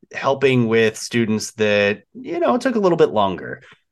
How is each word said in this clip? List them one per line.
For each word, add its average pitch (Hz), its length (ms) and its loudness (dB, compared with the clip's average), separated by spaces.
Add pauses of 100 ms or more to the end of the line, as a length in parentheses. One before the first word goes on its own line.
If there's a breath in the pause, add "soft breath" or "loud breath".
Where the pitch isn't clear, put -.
(120)
helping 131 540 0
with 110 280 2
students 110 580 -4
that, 104 500 0 (100)
you 339 260 -10
know, 262 180 2
took 247 180 -2
a 226 40 -2
little 180 180 2
bit 160 120 4
longer. 95 540 -4 (280 soft breath)